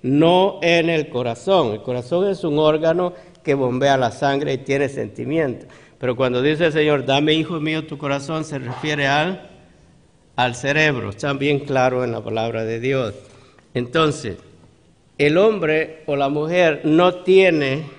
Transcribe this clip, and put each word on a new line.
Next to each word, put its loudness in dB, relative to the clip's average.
no 4
en 2
el 0
corazón. 0
El -6
corazón -2
es -4
un 0
órgano 2
que 0
bombea 2
la 0
sangre -2
y -4
tiene -2
sentimiento. -4
Pero -2
cuando 0
dice 2
el 2
Señor, 2
"Dame, 2
hijo -2
mío, -4
tu -12
corazón", -4
se -8
refiere -4
al, -2
al 0
cerebro. 0
Está -6
bien 0
claro 0
en -4
la -6
palabra -4
de -6
Dios. -2
Entonces, -2
el 2
hombre 0
o -2
la 0
mujer 0
no 4
tiene 2